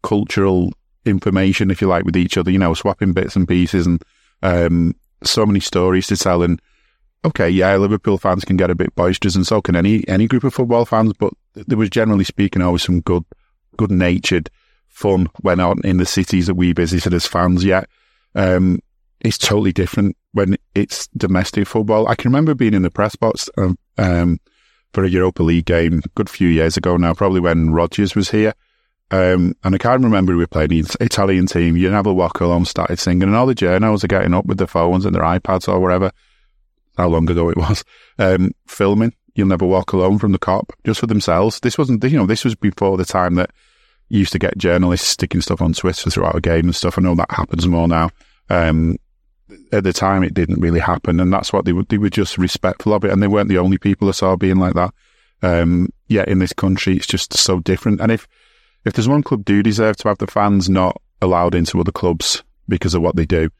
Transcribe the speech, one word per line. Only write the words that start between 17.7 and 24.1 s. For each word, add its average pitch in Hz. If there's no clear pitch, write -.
um, 92
it's -
totally 104
different 98
when 98
it's -
domestic 95
football. 110
I 120
can -
remember 151
being 113
in 98
the 87
press 104
box, -
um, 92
um, 87